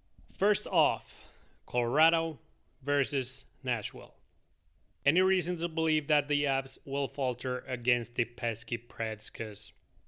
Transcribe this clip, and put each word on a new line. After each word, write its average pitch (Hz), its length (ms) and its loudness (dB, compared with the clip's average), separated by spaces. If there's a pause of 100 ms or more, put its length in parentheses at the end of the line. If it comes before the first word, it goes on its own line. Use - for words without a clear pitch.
(360)
First 208 300 4
off, 147 640 2 (400)
Colorado 156 720 2 (420)
versus 135 640 -2 (160)
Nashville. 120 540 -8 (920)
Any 165 160 4
reason 180 360 2
to 165 100 -2
believe 160 400 0
that 147 200 2
the 143 180 0
Avs 135 380 -2
will 139 240 -2
falter 127 600 -2
against 120 480 0
the 117 100 2
pesky - 500 -6
Preds? 110 560 -8
'Cause - 420 -10 (340)